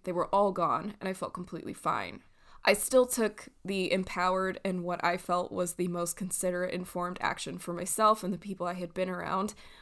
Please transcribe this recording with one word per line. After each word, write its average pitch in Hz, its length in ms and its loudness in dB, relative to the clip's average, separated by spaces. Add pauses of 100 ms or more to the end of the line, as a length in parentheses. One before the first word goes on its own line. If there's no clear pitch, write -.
they 180 80 -4
were 170 200 0
all 196 200 6
gone, 170 480 0
and 190 80 -4
I 190 40 -2
felt - 200 -6
completely 180 420 -8
fine. - 480 -4 (420)
I 208 100 8
still 247 320 6
took - 420 0 (160)
the 190 260 0
empowered 185 720 0
and 185 200 -2
what 175 200 -4
I 175 120 2
felt 175 360 0
was 180 220 0
the 175 140 0
most 175 280 -2
considerate, 180 560 -2
informed 180 480 -4
action - 380 -4
for 175 140 -8
myself 214 500 2
and 196 100 -2
the 170 60 -4
people 185 280 -6
I 175 80 -4
had 180 200 -8
been 185 160 -2
around. 180 440 -2 (280)